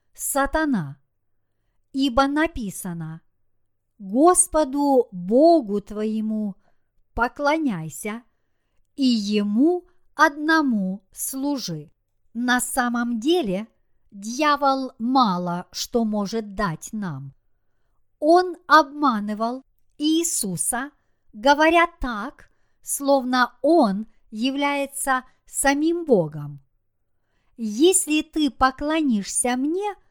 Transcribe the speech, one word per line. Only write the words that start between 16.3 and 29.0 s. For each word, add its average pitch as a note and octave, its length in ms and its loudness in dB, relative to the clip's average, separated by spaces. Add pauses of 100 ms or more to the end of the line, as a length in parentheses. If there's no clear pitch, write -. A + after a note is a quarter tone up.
дать F#3 380 -4
нам. C#3 400 -10 (840)
Он E4+ 360 4 (120)
обманывал C4 960 2 (340)
Иисуса, D4 920 -2 (420)
говоря D#4 540 4 (120)
так, A#3+ 520 -10 (320)
словно B3+ 800 0
он A#3 420 4 (240)
является C4+ 920 -2 (220)
самим D#4 600 0
Богом. D3+ 540 0 (960)
«Если D4 640 2
ты D4+ 300 -2
поклонишься C4 1040 0